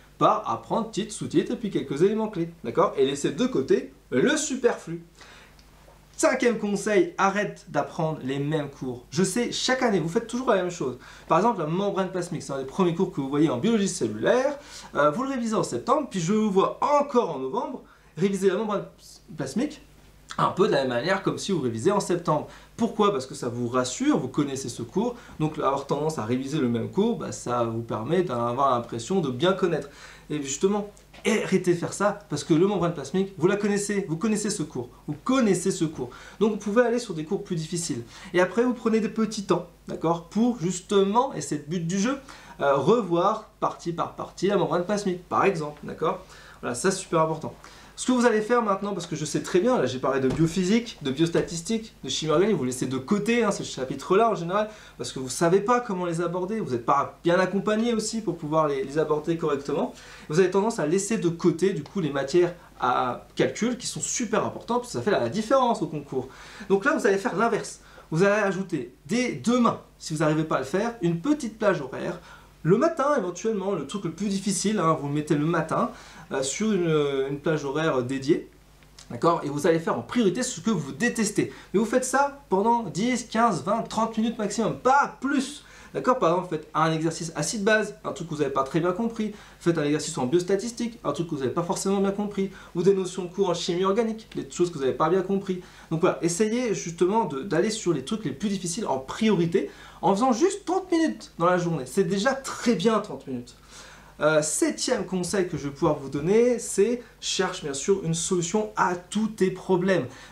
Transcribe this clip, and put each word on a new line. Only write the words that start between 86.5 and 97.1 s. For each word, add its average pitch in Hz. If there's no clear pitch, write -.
un 160
exercice 160
acide-base, 208
un 147
truc 165
que 156
vous 147
n'avez 135
pas 135
très 160
bien 180
compris. 220
Faites 165
un 147
exercice 147
en 123
biostatistique, 196
un 147
truc 165
que 156
vous 135
n'avez 131
pas 165
forcément 196
bien 196
compris. 196
Ou 175
des 196
notions 185
de 170
cours 190
en 170
chimie 180
organique, 220
des 139
choses 175
que -
vous 135
n'avez 127
pas 160
bien 185
compris. 190
Donc 160
voilà, -
essayez 214
justement 185